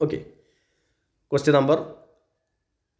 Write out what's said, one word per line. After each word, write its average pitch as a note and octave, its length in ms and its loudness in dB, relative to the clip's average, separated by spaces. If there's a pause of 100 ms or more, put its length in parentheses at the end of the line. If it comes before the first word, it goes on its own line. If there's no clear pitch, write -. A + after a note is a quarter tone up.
ഓക്കെ, D3+ 140 -6 (1120)
ക്വസ്റ്റ്യൻ C#3+ 260 2
നമ്പർ C#3+ 200 2 (1200)